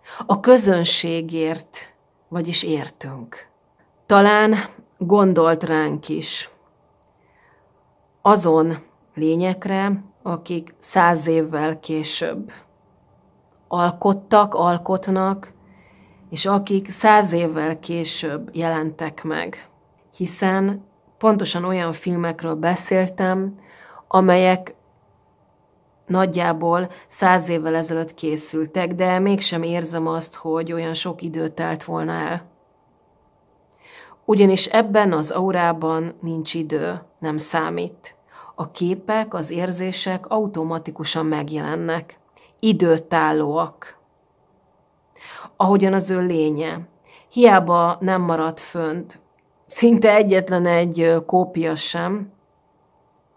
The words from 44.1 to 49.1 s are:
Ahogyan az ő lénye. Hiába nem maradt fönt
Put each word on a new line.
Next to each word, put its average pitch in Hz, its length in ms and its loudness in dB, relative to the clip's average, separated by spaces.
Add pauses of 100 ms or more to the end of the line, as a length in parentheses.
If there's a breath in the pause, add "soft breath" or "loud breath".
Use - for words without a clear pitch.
Ahogyan 190 360 4
az 190 180 0
ő 185 160 0
lénye. 160 540 -2 (480 soft breath)
Hiába 175 720 4
nem 185 220 0
maradt 160 380 -2
fönt 165 600 -8 (500)